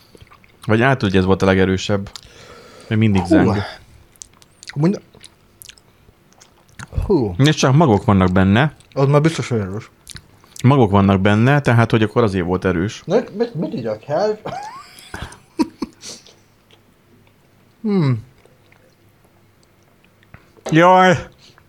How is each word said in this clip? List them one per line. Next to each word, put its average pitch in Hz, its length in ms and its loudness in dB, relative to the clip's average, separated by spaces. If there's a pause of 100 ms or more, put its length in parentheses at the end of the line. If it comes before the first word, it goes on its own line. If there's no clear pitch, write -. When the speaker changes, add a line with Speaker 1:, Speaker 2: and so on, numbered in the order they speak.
(680)
Speaker 1:
Vagy 113 160 2
át, 135 180 0
hogy 95 160 -2
ez 92 80 2
volt 92 180 0
a 95 40 2
legerősebb. 95 640 0 (800)
Még 110 100 -2
mindig 107 220 2
Speaker 2:
Hú. 87 80 -4
Speaker 1:
zeng. - 280 2 (1160)
Speaker 2:
Mond-, 165 260 -2 (2000)
hú. 123 320 -2
Speaker 1:
És 147 160 2
csak 135 200 0
magok 117 300 4
vannak 92 280 2
benne. 98 420 2 (180)
Speaker 2:
Az 135 160 -2
már 147 120 2
biztos, 156 280 -2
hogy 120 100 -4
erős. 98 320 -10 (720)
Speaker 1:
Magok 123 280 4
vannak 98 300 4
benne, 110 400 2
tehát, 117 300 2
hogy 113 120 2
akkor 107 200 0
azért 95 220 -2
volt 90 200 -2
erős. 92 420 -2
Speaker 2:
Ne, 170 100 0 (220)
mit, 233 160 -6
mit 220 200 -8
így 127 120 -8
a 107 120 -6
kell? 202 400 -4 (3500)
Hmm. 151 400 -2 (2500)
Speaker 1:
Jaj! 180 480 4 (500)